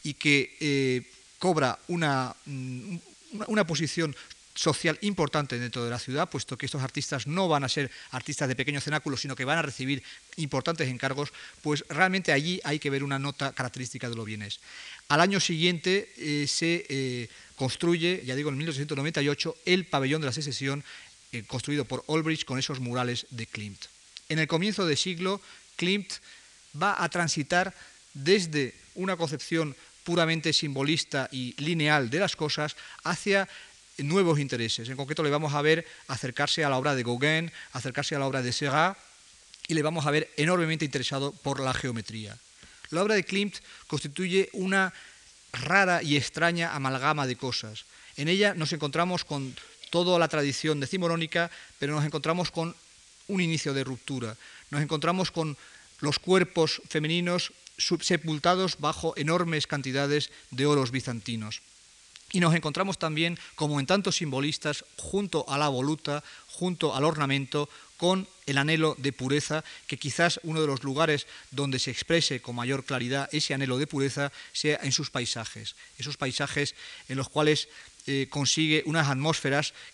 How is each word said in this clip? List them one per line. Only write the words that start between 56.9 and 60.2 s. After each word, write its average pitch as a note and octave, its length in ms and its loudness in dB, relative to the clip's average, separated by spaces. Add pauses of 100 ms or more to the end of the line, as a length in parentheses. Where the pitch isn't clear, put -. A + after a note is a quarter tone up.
sub-, - 260 0
sepultados E3+ 760 2
bajo D#3 380 0
enormes E3 500 0
cantidades C#3 640 0 (200)